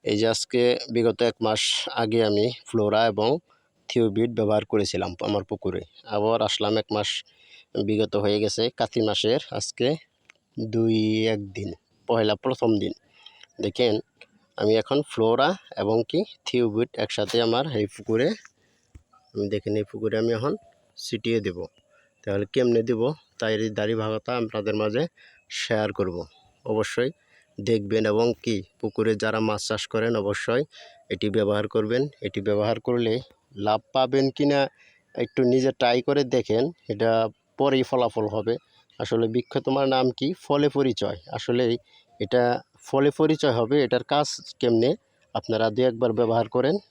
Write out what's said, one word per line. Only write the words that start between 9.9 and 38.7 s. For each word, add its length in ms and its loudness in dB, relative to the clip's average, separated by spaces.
দুই 240 2
এক 80 -4
দিন, 120 -8
পহেলা 360 2
প্রথম 260 0
দিন। 120 -4
দেখেন, 280 0
আমি 240 2
এখন 180 0
ফ্লোরা 380 2
এবং 160 2
কি 100 0
থিওবিট 420 0
একসাথে 340 -2
আমার 180 2
এই 160 0
পুকুরে, 340 0
আমি 200 -2
দেখেন 260 -4
এই 100 -2
পুকুরে 320 -4
আমি 160 0
এখন 160 -2
ছিটিয়ে 400 -2
দেব। 120 -4
তাহলে 280 -2
কেমনে 380 2
দেব, 120 0
তাই 120 -2
এই 120 -4
দাড়ি 240 -2
ভাগাটা 300 -4
আপনাদের 400 -4
মাঝে 220 0
শেয়ার 380 -2
করব। 180 -2
অবশ্যই 440 -2
দেখবেন 540 0
এবং 160 4
কি 120 -2
পুকুরে 340 0
যারা 240 0
মাছ 200 -2
চাষ 160 -2
করেন 280 0
অবশ্যই 420 -2
এটি 140 -2
ব্যবহার 280 2
করবেন। 260 0
এটি 200 -6
ব্যবহার 300 0
করলে 260 0
লাভ 160 2
পাবেন 300 2
কি 160 0
না 80 2
একটু 260 -2
নিজে 280 2
ট্রাই 180 4
করে 140 2
দেখেন, 280 2
এটা 200 0
পরেই 300 2
ফলাফল 360 0
হবে। 180 -2